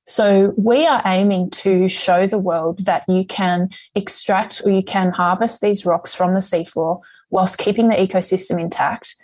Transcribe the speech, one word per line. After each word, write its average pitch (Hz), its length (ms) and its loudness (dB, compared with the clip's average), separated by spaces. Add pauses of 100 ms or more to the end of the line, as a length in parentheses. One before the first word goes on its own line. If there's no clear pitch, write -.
So 202 520 4
we 240 300 2
are 277 200 0
aiming 185 440 0
to 185 380 2
show 185 380 2
the 214 120 -2
world 170 480 -2
that 180 220 -2
you 185 160 2
can 180 440 -2 (260)
extract - 680 -2
or 202 60 2
you 190 120 2
can 185 300 -2
harvest 185 480 0
these 208 260 0
rocks 170 260 -2
from 185 220 0
the 196 60 0
seafloor 170 600 -4 (300)
whilst 185 280 0
keeping 226 300 2
the 220 60 4
ecosystem 185 640 0
intact 170 640 -4